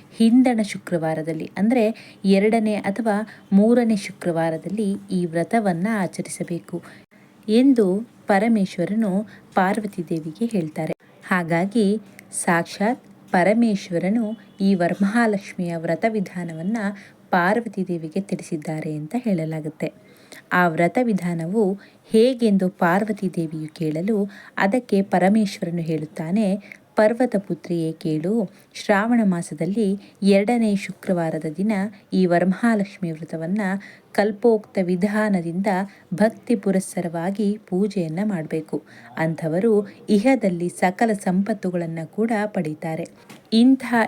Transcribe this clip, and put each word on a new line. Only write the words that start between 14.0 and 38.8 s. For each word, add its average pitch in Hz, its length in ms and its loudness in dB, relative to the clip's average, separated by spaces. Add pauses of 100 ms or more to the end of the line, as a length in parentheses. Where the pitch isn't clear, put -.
ಈ 196 140 4
ವರಮಹಾಲಕ್ಷ್ಮಿಯ 196 1040 0
ವ್ರತ 165 320 -2
ವಿಧಾನವನ್ನ 180 680 -4 (540)
ಪಾರ್ವತಿ 196 580 0
ದೇವಿಗೆ 165 320 -4
ತಿಳಿಸಿದ್ದಾರೆ 156 760 -6
ಅಂತ 151 240 -8
ಹೇಳಲಾಗುತ್ತೆ. 160 880 -4 (440)
ಆ 180 160 4
ವ್ರತ 170 340 0
ವಿಧಾನವು 185 760 0 (320)
ಹೇಗೆಂದು 220 580 4
ಪಾರ್ವತಿ 196 640 0
ದೇವಿಯು 156 400 -6
ಕೇಳಲು 190 560 -2 (260)
ಅದಕ್ಕೆ 196 460 0
ಪರಮೇಶ್ವರನು 190 760 2
ಹೇಳುತ್ತಾನೆ, 165 760 -2 (400)
"ಪರ್ವತ 226 400 2
ಪುತ್ರಿಯೇ 165 560 -4
ಕೇಳು, 170 580 -2 (240)
ಶ್ರಾವಣ 226 500 2
ಮಾಸದಲ್ಲಿ 190 1000 -2
ಎರಡನೇ 202 540 4
ಶುಕ್ರವಾರದ 165 680 -4 (120)
ದಿನ 208 160 0 (400)
ಈ 185 140 4
ವರಮಹಾಲಕ್ಷ್ಮಿ 185 840 0
ವ್ರತವನ್ನ 165 500 -6 (520)
ಕಲ್ಪೋಕ್ತ 214 680 0
ವಿಧಾನದಿಂದ 185 840 0 (480)
ಭಕ್ತಿ 220 420 0
ಪುರಸ್ಸರವಾಗಿ 190 1000 -2 (100)
ಪೂಜೆಯನ್ನ 180 560 -2
ಮಾಡ್ಬೇಕು. 156 580 -4 (340)